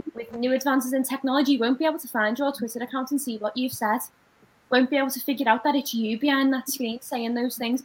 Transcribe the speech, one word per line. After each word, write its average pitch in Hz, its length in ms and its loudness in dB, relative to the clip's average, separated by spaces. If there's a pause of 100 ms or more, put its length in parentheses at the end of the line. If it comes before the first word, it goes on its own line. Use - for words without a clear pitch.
(160)
with - 160 -10
new 240 220 0
advances 262 400 2
in 269 100 2
technology, 269 540 2
won't 240 220 2
be 320 60 2
able 311 140 0
to - 80 -12
find 220 320 0
your 277 140 2
Twitter 233 260 -6
account 262 320 -4
and 285 80 0
see 233 180 -6
what 208 200 -6
you've 254 160 -2
said. 220 260 0 (720)
Won't 254 200 4
be 285 60 2
able 269 120 2
to 262 100 -6
figure 269 300 0
out 233 140 4
that 294 100 2
it's 277 220 -2
you 226 240 -2
behind 269 340 4
that 254 160 -4
screen 240 320 -4
saying 233 320 -4
those 240 240 -2
things. 247 280 -2